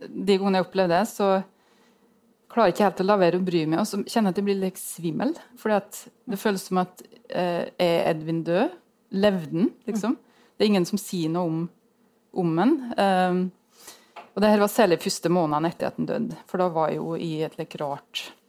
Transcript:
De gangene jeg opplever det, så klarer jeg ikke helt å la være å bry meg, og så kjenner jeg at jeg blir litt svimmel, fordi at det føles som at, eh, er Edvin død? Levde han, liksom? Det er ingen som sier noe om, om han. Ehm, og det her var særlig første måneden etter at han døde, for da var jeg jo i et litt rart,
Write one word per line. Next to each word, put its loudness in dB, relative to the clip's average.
De 0
gangene 2
jeg 0
opplever 2
det, 4
så 0
klarer 4
jeg -2
ikke 2
helt -6
å 0
la 4
være 4
å 0
bry 0
meg, 0
og 0
så -6
kjenner 0
jeg -2
at -2
jeg -2
blir 0
litt -6
svimmel, -4
fordi 0
at -8
det -6
føles -2
som 2
at, -6
eh, -2
er 2
Edvin -4
død? 0
Levde 0
han, 2
liksom? -4
Det 2
er 4
ingen 4
som -4
sier -4
noe -2
om, -2
om 0
han. 4
Ehm, 2
og 0
det 6
her 6
var 4
særlig 4
første -4
måneden 2
etter -6
at -8
han -4
døde, -4
for -8
da 2
var 0
jeg -4
jo -6
i -6
et -10
litt -10
rart, -10